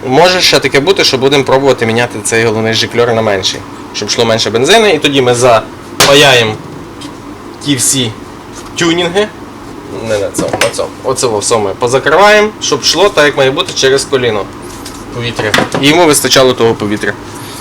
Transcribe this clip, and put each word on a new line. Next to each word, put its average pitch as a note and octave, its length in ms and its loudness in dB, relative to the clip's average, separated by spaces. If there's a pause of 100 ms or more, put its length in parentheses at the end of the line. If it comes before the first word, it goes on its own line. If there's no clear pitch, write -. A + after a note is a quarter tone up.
Може F3 340 4
ще D#3 180 2
таке C#3 200 0
бути, F3 240 2
що C3+ 140 2
будемо C#3 260 2
пробувати C3 420 2
міняти A#2 380 0
цей A2+ 220 0
головний A2 280 0
жикльор A#2 400 0
на A2+ 80 2
менший, G2 380 -2 (340)
щоб G#2 160 -8
йшло A#2+ 160 0
менше A2+ 240 0
бензину, E3 380 4
і D#3+ 120 2
тоді C#3+ 220 2
ми B2 140 4
запаяємо A#2+ 1200 2 (1080)
ті C#3+ 100 0
всі A#2+ 360 -2 (640)
тюнінги. F3 520 0 (800)
Не G#2+ 100 0
на G2 140 -2
цьому, E2 200 -4 (100)
на - 80 0
цьому. F2+ 200 -6 (140)
Оце B2+ 240 -2
во G#2+ 120 0
все A#2 180 0
ми G2+ 220 -2
позакриваємо, E3+ 680 4 (120)
щоб C#3+ 200 -2
йшло G3 280 2
так, D3+ 160 2
як C#3 120 2
має C3+ 140 4
бути, E3 240 -4
через C3+ 280 2
коліно A#2 420 -2 (680)
повітря. A2+ 360 -4 (300)
І C#3 60 4
йому E3 180 6
вистачало C3+ 480 4
того C#3+ 200 2
повітря. G#2 400 -2 (480)